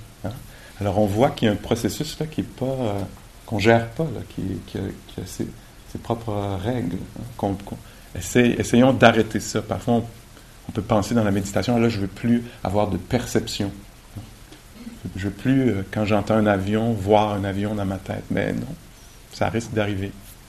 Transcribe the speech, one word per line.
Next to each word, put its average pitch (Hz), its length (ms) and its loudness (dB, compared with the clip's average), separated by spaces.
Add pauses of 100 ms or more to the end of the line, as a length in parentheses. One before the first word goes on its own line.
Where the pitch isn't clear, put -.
(260)
hein ? 92 60 -6 (500)
Alors 101 180 2
on 107 60 6
voit 107 240 4
qu'il 147 160 0
y 110 40 6
a 104 40 4
un - 20 0
processus - 640 -2
là 156 60 -4
qui 156 160 -4
est - 20 -2
pas, - 220 -8
euh, 127 340 -2 (460)
qu'on 110 140 -2
gère 113 320 6
pas, - 120 -2
là, 120 160 -4 (160)
qui, - 60 -6 (260)
qui - 100 -8
a, 98 40 -4 (260)
qui - 140 -10
a - 40 -8
ses, 117 220 -6 (460)
ses - 60 -10
propres 101 640 -4
règles, 117 360 -2 (200)
hein, - 60 -10 (140)
qu'on, 101 160 0
qu'on, - 240 -10 (400)
essaye, 120 420 4
essayons 127 320 6
d'arrêter 110 480 6
ça. - 220 -4
Parfois, 101 320 -2
on, 117 120 2 (640)
on - 60 -8
peut 107 80 -2
penser 110 340 2
dans 117 80 4
la 104 80 2
méditation, « 101 460 0
Ah, - 20 4
là, 117 80 4
je 113 140 -2
veux 98 60 -2
plus 117 360 0 (220)
avoir 101 240 2
de 98 80 0
perception. » 110 720 -2 (1400)
Je 95 100 -4
veux 98 80 -2
plus, 131 360 2
euh, 98 220 0
quand 107 120 0
j'entends 104 300 2
un 107 140 4
avion, 104 460 2
voir 104 400 4
un 98 100 -2
avion 101 320 -2
dans 101 100 -2
ma 95 120 -2
tête. 101 340 -8
Mais 104 220 0
non, 127 220 -6 (560)
ça 101 180 0
risque 113 220 -4
d'arriver. 101 400 -2 (380)